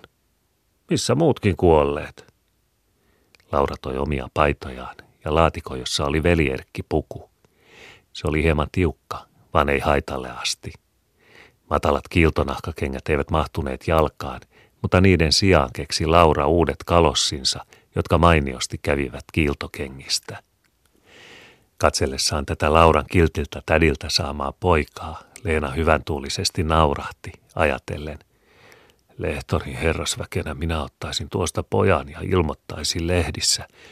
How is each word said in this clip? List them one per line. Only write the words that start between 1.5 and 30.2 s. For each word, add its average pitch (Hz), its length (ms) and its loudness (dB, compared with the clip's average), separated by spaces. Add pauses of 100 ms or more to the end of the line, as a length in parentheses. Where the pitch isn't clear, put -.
kuolleet?" 76 800 2 (1160)
Laura 71 300 0
toi 65 160 -6
omia 69 360 -4
paitojaan 65 600 -2 (280)
ja 78 100 -2
laatikon, 78 440 0
jossa - 260 -6
oli 73 180 0
velierkkipuku. 78 1080 -2 (840)
Se - 160 -6
oli 76 140 0
hieman 76 300 0
tiukka, - 540 -4 (280)
vaan 73 140 4
ei 69 100 2
haitalle 69 520 -2
asti. - 420 -10 (960)
Matalat 73 380 0
kiiltonahkakengät 69 1000 -2
eivät 71 220 -2
mahtuneet 73 580 -4
jalkaan, 73 520 -2 (420)
mutta 92 180 4
niiden 85 320 4
sijaan 82 400 4
keksi 76 340 -6
Laura 78 400 6
uudet 78 400 0
kalossinsa, 76 800 0 (280)
jotka 85 240 0
mainiosti 76 640 2
kävivät 71 500 -4
kiiltokengistä. - 1080 -6 (1400)
Katsellessaan 71 680 -2
tätä 76 260 0
Lauran 80 380 6
kiltiltä 76 560 0
tädiltä 80 420 2
saamaa 71 520 -4
poikaa, 80 640 -2 (220)
Leena 76 260 -2
hyväntuulisesti 73 920 -2
naurahti, 80 720 0 (220)
ajatellen, 76 640 -4 (1000)
"Lehtorin 76 580 -4
herrasväkenä 78 800 -6